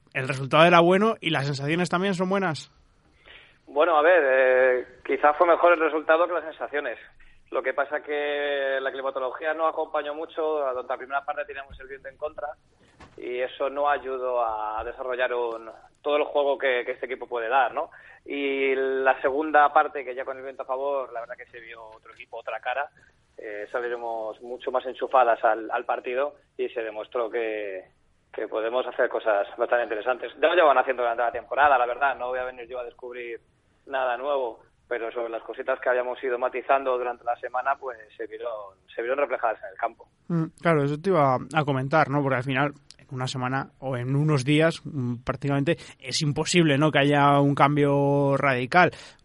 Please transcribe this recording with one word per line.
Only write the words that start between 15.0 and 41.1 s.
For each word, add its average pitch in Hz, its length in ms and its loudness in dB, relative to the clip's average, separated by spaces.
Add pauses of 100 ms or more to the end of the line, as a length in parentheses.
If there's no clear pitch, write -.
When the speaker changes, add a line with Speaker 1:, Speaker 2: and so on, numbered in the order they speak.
Speaker 2:
un, 113 360 -6 (320)
todo 147 160 0
el 151 60 2
juego 143 340 0
que, 127 280 0
que 123 80 -4
este 131 120 -10
equipo 123 220 -10
puede 117 220 -4
dar, 123 240 2
¿no? 147 160 -6 (360)
Y 139 500 -2
la 131 460 0
segunda 147 500 2
parte, 147 320 0
que 123 120 -10
ya 131 100 -8
con 131 120 -10
el 131 60 -14
viento 135 200 -12
a - 20 -12
favor, 135 480 -4
la 117 80 -8
verdad 120 160 -14
que 120 80 -20
se 123 140 -20
vio 113 240 -18
otro 110 300 -20
equipo, 120 240 -16
otra 113 220 -8
cara. 131 300 -4 (480)
Eh, 104 340 -10
saliremos 117 720 -6
mucho 123 300 -10
más 123 140 -2
enchufadas 123 580 2
al, 110 260 0
al 120 140 -4
partido 127 520 -4 (220)
y 127 120 -4
se 117 120 -8
demostró 110 480 -6
que, 107 540 -6 (500)
que 110 140 -6
podemos 113 400 -2
hacer 123 220 0
cosas 104 360 0 (120)
bastante 120 260 0
interesantes. 117 480 -4 (100)
Ya 151 60 6
lo 170 80 2
llevan 156 220 6
haciendo 127 260 0
durante 117 200 -2
la 117 100 0
temporada, 131 440 4
la 123 80 2
verdad, 127 320 -2
no 123 120 -6
voy 127 100 -4
a 127 60 -4
venir 127 220 -12
yo 127 120 -10
a 120 60 -10
descubrir 120 540 -12 (480)
nada 131 280 -2
nuevo, 127 460 -4 (260)
pero 117 240 -6
sobre 117 180 -6
las 113 140 -8
cositas 131 380 -6
que - 80 0
habíamos 123 340 -2
ido 123 160 -2
matizando 131 580 0
durante 120 280 -6
la 123 100 -2
semana, 127 400 -4
pues 131 220 -10 (180)
se 113 100 -10
vieron, 107 500 -12 (200)
se 117 60 -6
vieron 127 180 -2
reflejadas 120 440 -2
en 101 60 -14
el 95 80 -18
campo. - 300 -6 (220)
Speaker 1:
Mm, 165 160 0 (160)
claro, 160 220 2
eso 143 160 -2
te 170 100 -4
iba 143 260 4